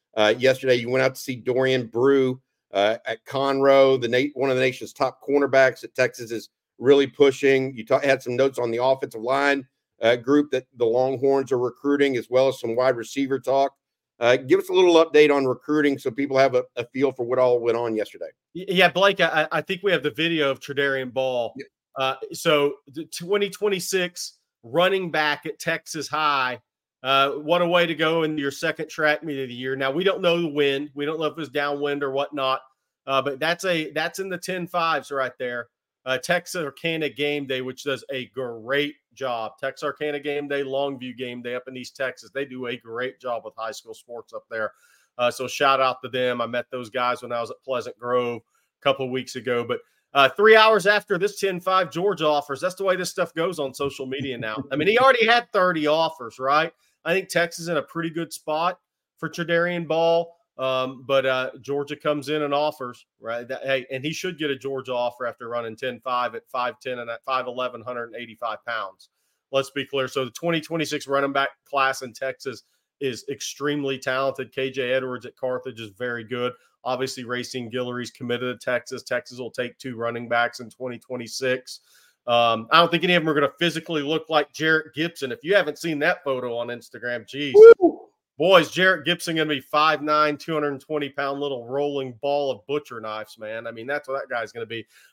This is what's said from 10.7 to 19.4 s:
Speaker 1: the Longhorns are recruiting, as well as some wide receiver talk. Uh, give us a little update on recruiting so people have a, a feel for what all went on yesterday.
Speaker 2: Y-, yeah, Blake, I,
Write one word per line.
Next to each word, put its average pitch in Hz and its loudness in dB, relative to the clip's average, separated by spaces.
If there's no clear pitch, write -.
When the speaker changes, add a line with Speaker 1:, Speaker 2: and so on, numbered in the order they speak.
Speaker 1:
the 120 0
Longhorns 131 0
are 127 2
recruiting, 139 0
as 110 -6
well 131 4
as 123 -2
some 113 -4
wide 127 2
receiver 131 -4
talk. 135 0
Uh, 120 6
give 139 2
us - -10
a 185 -2
little 180 6
update 151 8
on 143 4
recruiting 143 0
so 131 -4
people 135 -2
have 131 6
a, 123 2
a 117 -4
feel 135 0
for 127 -6
what 123 0
all 123 6
went 117 0
on 113 -2
yesterday. 85 -8
Speaker 2:
Y-, 180 -10
yeah, 180 4
Blake, 190 2
I, 160 2